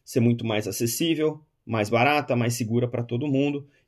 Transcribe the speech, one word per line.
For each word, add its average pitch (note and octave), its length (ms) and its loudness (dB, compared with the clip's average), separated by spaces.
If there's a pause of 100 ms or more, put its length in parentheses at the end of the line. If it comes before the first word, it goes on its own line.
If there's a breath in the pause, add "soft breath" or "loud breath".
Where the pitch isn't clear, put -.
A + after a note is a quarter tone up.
ser - 160 -2
muito A#2 260 2
mais G#2+ 220 0
acessível, D3+ 720 -2 (240)
mais A2 240 0
barata, C3 460 2
mais A#2+ 180 2
segura A#2+ 340 0
pra A#2+ 160 -4
todo A#2+ 240 -4
mundo, C#3+ 400 0 (200 soft breath)